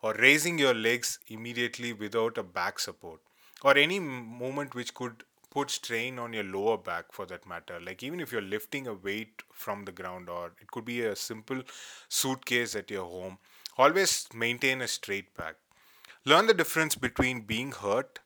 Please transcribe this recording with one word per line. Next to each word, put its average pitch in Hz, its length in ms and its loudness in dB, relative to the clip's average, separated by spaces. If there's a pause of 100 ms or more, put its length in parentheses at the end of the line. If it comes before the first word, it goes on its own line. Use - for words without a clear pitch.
or 110 120 0
raising 147 440 6
your 135 160 6
legs 117 440 0 (100)
immediately 120 680 -6
without 110 420 0
a 110 60 -4
back 92 380 -4
support, 85 400 -10 (420)
or 139 160 10
any 160 180 4
m-, 135 300 -6
movement 127 480 -6
which 123 180 -6
could 120 300 -8 (280)
put 139 200 -2
strain 120 480 -4
on 117 140 -6
your 107 120 -2
lower 98 340 2
back 85 340 -6
for 98 140 -8
that 87 200 -14
matter. 87 320 -10
Like, 90 240 -10
even 160 180 -6
if 147 120 -6
you're 117 80 0
lifting 107 460 -6
a 113 80 -4
weight 101 480 -6 (100)
from 101 320 -6
the 95 80 -12
ground, 90 380 -10
or 87 280 -8
it 104 120 -20
could 113 160 -8
be 120 160 -2
a 107 120 0
simple 117 480 -8 (460)
suitcase 123 680 0
at 101 160 -6
your 95 140 -4
home, 92 320 -10 (400)
always 165 560 6
maintain 123 480 0
a 120 80 -4
straight - 480 -6
back. 82 200 -10 (680)
Learn 165 220 8
the 220 80 8
difference 160 400 2
between 127 480 0
being 113 280 -2
hurt 110 560 -2